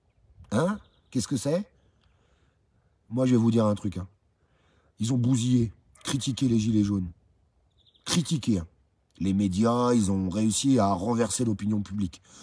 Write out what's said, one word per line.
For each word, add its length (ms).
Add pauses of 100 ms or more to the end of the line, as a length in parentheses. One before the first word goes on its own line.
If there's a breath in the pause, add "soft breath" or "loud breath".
(520)
Hein ? 280 (320)
Qu'est-ce 160
que 100
c'est ? 320 (1400)
Moi, 200
je 80
vais 20
vous 140
dire 160
un 80
truc, 220
hein. 100 (920)
Ils 160
ont 60
bousillé, 520 (320)
critiqué 440
les 100
gilets 260
jaunes. 280 (920)
Critiqué, 520
hein. 100 (520)
Les 140
médias, 600
ils 180
ont 160
réussi 520
à 80
renverser 580
l'opinion 380
publique. 360 (240 loud breath)